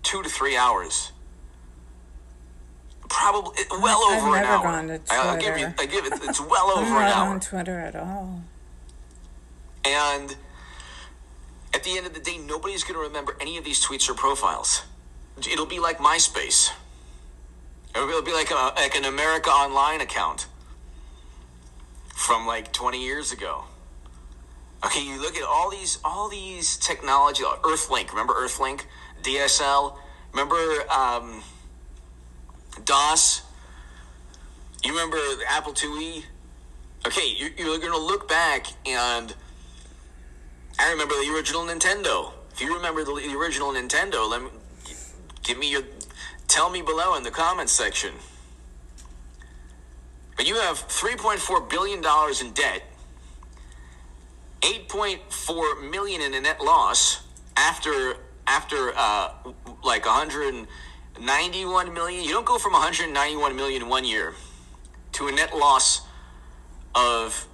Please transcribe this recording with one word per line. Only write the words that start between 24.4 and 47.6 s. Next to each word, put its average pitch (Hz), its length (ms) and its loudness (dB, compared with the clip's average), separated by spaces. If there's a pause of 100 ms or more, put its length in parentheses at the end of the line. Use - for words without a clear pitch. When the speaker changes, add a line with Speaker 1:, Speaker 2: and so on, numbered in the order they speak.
Speaker 1:
Okay, 143 180 0
you 139 180 -8
look 151 160 -4
at - 60 -4
all 165 280 4
these, 190 340 -4
all 196 240 -2
these 190 480 -4
technology, 139 680 4
Earthlink, - 680 0
remember 110 240 0
Earthlink? 135 480 -2 (400)
D 135 160 0
S 139 220 4
L? 143 380 4 (340)
Remember, 143 240 2 (320)
um, 120 540 0 (1400)
dos? 147 580 4 (1400)
You 135 80 -2
remember 160 240 -2
the 135 320 -2
Apple 147 240 -2
two 147 280 -4
E? 160 240 -10 (840)
Okay, 139 300 0
you're, 143 200 -4
you're 160 220 -2
gonna 170 180 -2
look 180 320 0
back, 160 380 2 (200)
and 120 480 -2 (1400)
I 160 140 4
remember 151 220 0
the 143 200 0
original 156 280 -2
Nintendo. 180 680 -2 (200)
If - 80 -12
you 147 160 -2
remember 160 260 -4
the, 143 120 -4
the 143 220 -6
original 147 360 -2
Nintendo, 120 580 0
let 120 120 -2
me, 117 60 -10 (920)
give - 160 -2
me 143 140 -2
your, 139 100 0 (640)
tell 170 240 4
me 180 120 -6
below 160 340 2
in 131 80 -6
the 120 80 -6
comments 165 400 0